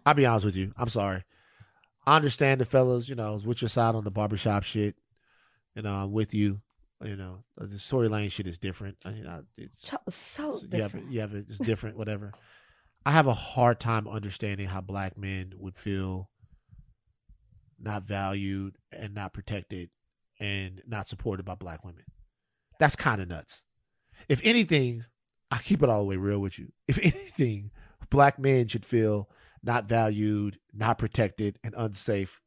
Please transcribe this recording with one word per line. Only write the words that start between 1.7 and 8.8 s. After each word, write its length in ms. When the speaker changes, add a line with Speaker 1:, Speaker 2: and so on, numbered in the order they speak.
Speaker 1:
I 80
understand 460
the 40
fellas, 440
you 60
know, 120
I 40
was 160
with 140
your 80
side 260
on 80
the 80
barbershop 520
shit. 320
You 60
know, 120
I'm 180
with 220
you. 280
You 140
know, 260
the 200
Tory 180
Lanez 240
shit 160
is 100
different. 460